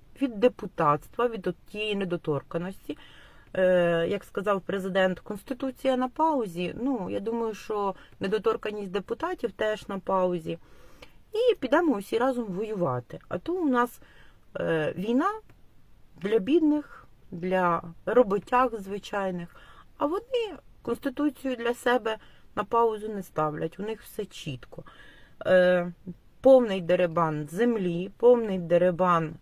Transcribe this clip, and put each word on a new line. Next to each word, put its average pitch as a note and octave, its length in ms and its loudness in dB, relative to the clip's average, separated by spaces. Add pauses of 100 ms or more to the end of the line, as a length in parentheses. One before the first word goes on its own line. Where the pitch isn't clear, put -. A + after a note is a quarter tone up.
(220)
від A#3+ 180 -4
депутатства, F#3+ 880 0
від A3+ 200 -4
от F3+ 80 -2 (160)
тієї G#3+ 240 -4
недоторканості. F3 1000 -6 (560)
Е, F3 540 4
як G3+ 160 -4
сказав G3 380 -2
президент, F#3+ 580 -2
Конституція B3+ 760 -4
на B3+ 120 0
паузі. A3+ 720 -2
Ну, A#3 280 -4
я G3+ 100 -4
думаю, A3+ 340 -4
що G3+ 420 -4 (240)
недоторканність G#3 720 -2
депутатів A#3 600 -4
теж G#3+ 360 -4
на G3 120 -6
паузі. F3+ 580 -2 (760)
І A#4 220 2
підемо C#4 400 2
усі G3+ 220 -4
разом B3 280 0
воювати. F3+ 840 -4
А - 100 -6
то D#4+ 160 -6
у F4+ 140 0
нас, B3 340 0 (580)
е, D#3+ 380 0
війна A#3+ 340 0 (880)
для G#3+ 180 0
бідних, D4 680 0 (240)
для F3+ 500 0 (240)
роботяг A#3 640 2 (100)
звичайних. F#3+ 760 -6 (420)
А - 80 0
вони A4 500 -4 (260)
Конституцію C4 720 -4
для A#3 180 -2
себе A3+ 440 0 (380)
на G#3 80 -2
паузу A3 460 0
не G3+ 140 -6
ставлять. D#3 560 -4
У G3 40 -6
них G#3+ 180 -8
все - 240 -10
чітко. - 580 -14 (600)
Е, F3+ 460 4 (500)
повний B3 400 6
деребан E3 680 0
землі, F#3 680 0
повний A3+ 420 6
деребан E3+ 840 2